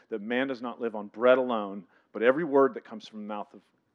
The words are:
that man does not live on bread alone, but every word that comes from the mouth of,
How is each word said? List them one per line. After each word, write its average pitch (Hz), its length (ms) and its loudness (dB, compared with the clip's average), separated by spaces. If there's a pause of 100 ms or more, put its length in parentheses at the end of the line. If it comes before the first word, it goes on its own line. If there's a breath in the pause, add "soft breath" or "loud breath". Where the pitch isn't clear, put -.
(100)
that 107 120 -8
man 123 240 -2
does 127 160 -8
not 120 180 -10
live 117 140 -6
on 104 140 -10
bread 123 300 4
alone, 104 440 -4 (300 soft breath)
but 107 100 -6
every 131 220 4
word 135 300 4
that - 100 -14
comes 107 240 -18
from 107 140 -16
the 104 40 -14
mouth 104 260 -12
of, 101 80 -20 (340)